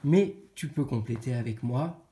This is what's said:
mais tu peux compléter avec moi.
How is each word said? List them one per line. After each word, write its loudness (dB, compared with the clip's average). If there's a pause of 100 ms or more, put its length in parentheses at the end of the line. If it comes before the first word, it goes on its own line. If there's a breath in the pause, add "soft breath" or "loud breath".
mais 4 (160)
tu -8
peux -2
compléter -4
avec -4
moi. -4